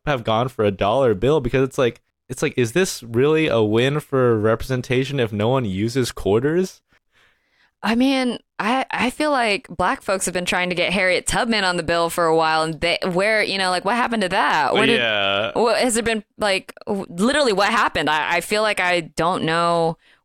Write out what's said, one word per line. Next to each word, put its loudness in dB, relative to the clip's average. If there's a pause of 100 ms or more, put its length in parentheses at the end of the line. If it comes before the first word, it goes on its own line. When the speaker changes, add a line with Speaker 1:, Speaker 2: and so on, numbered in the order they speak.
Speaker 1:
have -2
gone 0
for -4
a 4
dollar 2
bill 2
because 0
it's -8
like, 0 (300)
it's -8
like, -2
is 2
this -2
really 2
a 2
win 2
for 2
representation 0
if -2
no 0
one 0
uses -2
quarters? 0 (1000)
Speaker 2:
I 0
mean, 0 (200)
I, -2
I -2
feel -2
like 0
black -2
folks -2
have -4
been -4
trying -2
to -2
get 0
Harriet 0
Tubman 0
on 0
the -2
bill 0
for 0
a 4
while, 2
and -4
they, 0 (140)
where, 2
you -2
know, 0
like, -2
what 0
happened 0
to -2
that? 2
Where 2
did, 2
Speaker 1:
Yeah. 0
Speaker 2:
what, 0
has 0
there -2
been, -4 (140)
like, -2 (140)
w-, -4
literally 2
what 2
happened? 0
I, 0
I 0
feel -2
like 0
I 0
don't -2
know 0 (280)